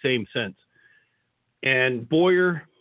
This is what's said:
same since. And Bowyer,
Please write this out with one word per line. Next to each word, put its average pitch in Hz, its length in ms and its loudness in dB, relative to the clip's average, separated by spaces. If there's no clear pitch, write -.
same 127 300 0
since. 104 220 -6
And 127 480 0
Bowyer, 180 540 2